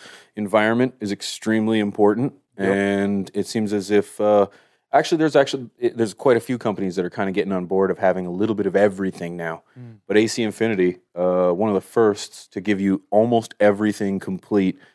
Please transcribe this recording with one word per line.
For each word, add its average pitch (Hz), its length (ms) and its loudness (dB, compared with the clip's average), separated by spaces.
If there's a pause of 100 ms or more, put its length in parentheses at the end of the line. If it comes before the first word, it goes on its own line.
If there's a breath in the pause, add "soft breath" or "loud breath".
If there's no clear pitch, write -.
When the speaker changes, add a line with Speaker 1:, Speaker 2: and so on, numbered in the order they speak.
(340 loud breath)
Speaker 1:
environment 110 640 0
is 101 120 -6
extremely 110 680 -2
important, 104 540 2 (240)
Speaker 2:
Yep. 98 180 -2
Speaker 1:
and 101 580 -2
it 101 140 -2
seems 107 260 -4
as 98 180 -4
if, 101 280 0
uh, 104 280 4 (440 soft breath)
actually, 160 280 2
there's 151 160 0
actually, 135 420 0
it, 120 180 -2
there's 113 180 -2
quite 127 240 2
a 113 40 0
few 127 160 -4
companies 95 380 -4
that 90 100 -2
are 87 40 -6
kinda 98 220 -4
getting 95 220 -2
on 90 120 -2
board 95 260 0
of 87 80 -4
having 92 260 0
a 87 60 -8
little 104 240 -2
bit 98 100 -4
of 92 100 -2
everything 95 600 0
now. 82 260 -8 (160)
Speaker 3:
Mm. 113 280 -20
Speaker 1:
But 101 100 2
A 113 100 6
C 117 160 -4
Infinity, 98 540 0 (180)
uh, 90 360 0
one 95 180 0
of 101 60 0
the 95 60 0
firsts - 640 -2
to - 140 -12
give 98 200 -2
you 98 280 0
almost 113 500 0
everything 101 600 0
complete 95 580 -2 (180 soft breath)